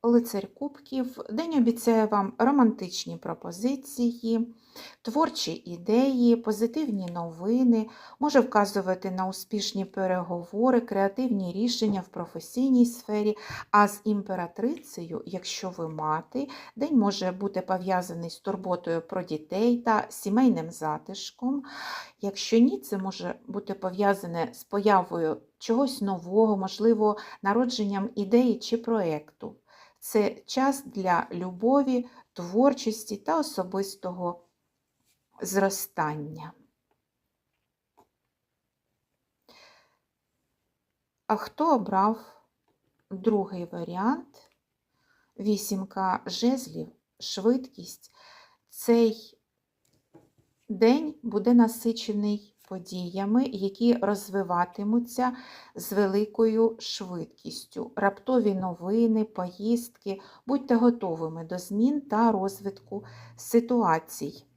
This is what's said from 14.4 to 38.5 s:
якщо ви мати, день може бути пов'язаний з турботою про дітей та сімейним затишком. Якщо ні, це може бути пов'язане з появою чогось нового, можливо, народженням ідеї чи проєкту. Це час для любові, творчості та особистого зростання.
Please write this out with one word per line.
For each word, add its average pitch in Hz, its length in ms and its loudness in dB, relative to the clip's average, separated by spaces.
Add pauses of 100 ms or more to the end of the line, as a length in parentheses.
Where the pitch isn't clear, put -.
якщо 185 440 -8
ви 170 200 -8
мати, 156 580 -4 (280)
день 285 220 2
може 196 340 2
бути 190 300 -4
пов'язаний 180 680 -2
з - 100 -16
турботою 175 640 -4
про 180 220 -6
дітей 190 540 0
та 226 320 0
сімейним 202 640 2
затишком. 247 920 -6 (580)
Якщо 202 380 2
ні, 302 200 6
це - 180 -6
може 190 500 -6
бути 202 260 -8
пов'язане 190 800 0
з - 100 -20
появою 180 720 2 (200)
чогось 262 440 0
нового, 196 560 2
можливо, 208 600 2 (240)
народженням 208 760 0
ідеї 220 440 4
чи - 180 -4
проєкту. 190 800 -4 (440)
Це - 360 0 (100)
час 269 400 -2
для 185 460 -2
любові, 247 760 0 (240)
творчості 214 840 0
та 320 220 -2
особистого 180 1040 -6 (960)
зростання. 156 1120 -4 (4000)